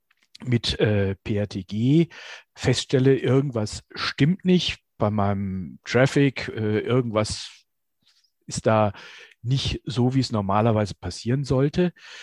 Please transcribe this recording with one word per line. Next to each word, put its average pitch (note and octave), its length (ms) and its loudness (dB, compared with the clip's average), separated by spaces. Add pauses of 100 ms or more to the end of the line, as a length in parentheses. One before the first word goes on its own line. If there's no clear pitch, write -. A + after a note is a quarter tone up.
(440)
mit, - 340 -2
äh, G2+ 360 0 (100)
P A2 120 -4
R G2+ 120 -2
T G2 140 -8
G C3 460 2 (460)
feststelle, C3 640 2
irgendwas B2+ 640 0 (120)
stimmt - 500 0
nicht F3+ 360 2 (180)
bei G#2+ 120 2
meinem G2 760 -2
Traffic, C#3 640 2
äh, G#2+ 320 -2
irgendwas A2+ 680 -2 (960)
ist - 200 -8
da A2 260 4 (480)
nicht C3 440 -2
so, B2 300 0
wie C3+ 60 2
es A#2 120 -2
normalerweise G#2+ 640 2
passieren A#2+ 500 -4
sollte, D3 500 0 (280)